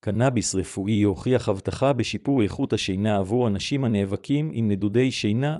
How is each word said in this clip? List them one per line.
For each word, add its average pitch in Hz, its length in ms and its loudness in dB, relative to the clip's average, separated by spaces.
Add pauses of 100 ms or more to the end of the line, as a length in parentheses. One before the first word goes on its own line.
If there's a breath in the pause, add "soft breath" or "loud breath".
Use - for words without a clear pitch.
קנאביס 110 500 0
רפואי 101 460 0
הוכיח 104 480 2
הבטחה 104 440 0
בשיפור 120 500 0
איכות 110 300 -2
השינה 104 440 0
עבור 110 300 2
אנשים 135 360 -2
הנאבקים 110 720 0
עם 113 140 -2
נדודי 104 440 2
שינה 127 480 -2